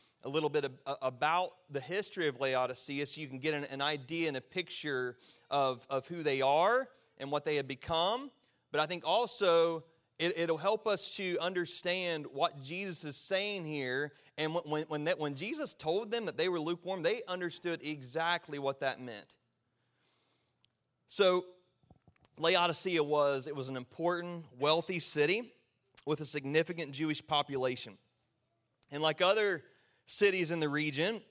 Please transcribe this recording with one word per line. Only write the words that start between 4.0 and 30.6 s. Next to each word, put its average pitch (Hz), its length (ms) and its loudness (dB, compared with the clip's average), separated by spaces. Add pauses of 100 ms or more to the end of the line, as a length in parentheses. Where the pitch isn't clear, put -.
and 139 80 0
a - 60 -4
picture 135 720 -4 (340)
of, 131 380 2
of 135 200 -2
who 170 140 -8
they 143 200 2
are 185 480 4 (260)
and 139 140 -8
what 147 160 0
they 151 100 2
have 139 100 0
become. 175 640 0 (400)
But 151 120 2
I 156 40 0
think 170 200 -4
also 170 800 4 (340)
it, 170 180 0
it'll 165 220 2
help 208 280 0
us - 300 0
to 185 240 -2
understand 175 840 -2
what 143 340 -2
Jesus 175 440 -8
is 147 120 -8
saying 190 480 -2
here. 143 480 -4 (240)
And 156 180 0
when, 170 100 -2
when, 151 240 -2
when, 147 160 -2
that, 170 140 2
when 147 180 -2
Jesus 240 360 -6
told 196 380 -2
them 233 160 -2
that 180 100 -6
they 175 140 2
were 175 100 0
lukewarm, 175 420 -4
they 196 260 2
understood 175 540 -4
exactly 151 760 -4
what 139 220 -4
that 135 200 -2
meant. 117 320 -12 (1800)
So 180 380 4 (920)
Laodicea 175 640 2
was, 143 440 2
it 156 100 -8
was 131 120 -6
an 131 100 -6
important, 175 640 -2 (140)
wealthy 160 400 2
city 165 560 0 (500)
with 147 160 -2
a 151 60 -8
significant 151 640 -2
Jewish 151 340 -4
population. 131 680 -2 (960)
And 147 120 -6
like 156 200 2
other 196 420 4 (420)
cities 185 440 4
in 170 80 0
the 156 100 2